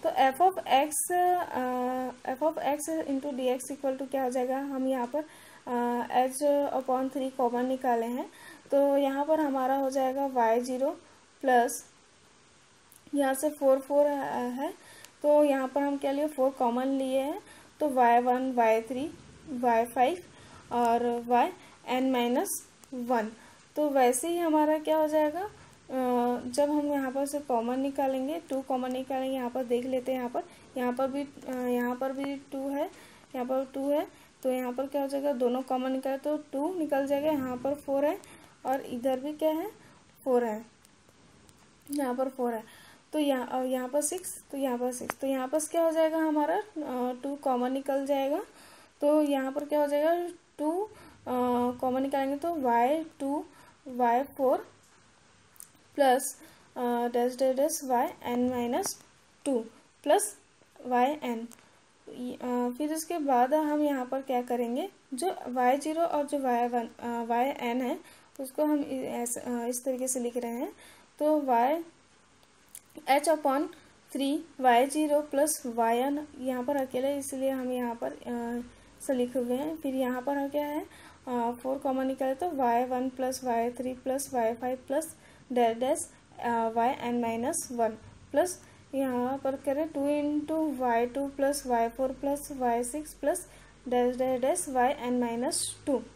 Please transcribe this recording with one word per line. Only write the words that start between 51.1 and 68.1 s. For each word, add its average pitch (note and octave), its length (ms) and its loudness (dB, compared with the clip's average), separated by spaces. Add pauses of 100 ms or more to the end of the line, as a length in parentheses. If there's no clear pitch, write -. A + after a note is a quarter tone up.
कॉमन B3+ 200 0
निकालेंगे C#4 360 0
तो E4+ 180 -2
वाई B3+ 480 2 (160)
टू, C#4 260 -4 (420)
वाई B3 360 2
फ़ोर C#4 440 0 (1300)
प्लस, C4+ 460 4 (360)
अ, B3 40 -4 (320)
dash B3 220 2
dash C4 200 2
dash D4 280 0
y B3+ 240 2 (160)
n B3 260 0
minus B3+ 540 -2 (420)
two A#3+ 200 0 (380)
प्लस F#4 340 2 (480)
वाई B3 260 2 (120)
एन। A#3 240 -4 (880)
अ, B3 420 -2
फिर D4+ 160 -2
उसके D#4+ 240 -4
बाद C4 360 4
हम D4+ 280 2
यहाँ C#4 240 2
पर C4 160 -4
क्या B3+ 200 -2
करेंगे, B3 480 -2 (240)
जो E4 220 -2 (120)
वाई B3 300 4
ज़ीरो D#4 240 -2
और D4 240 0
जो C#4+ 140 -2
वाई A#3+ 280 2
वन, A#3 220 -2 (100)
अ, A#3 240 -4
वाई A#3 220 2
एन B3 360 -2
है C4+ 180 -2 (400)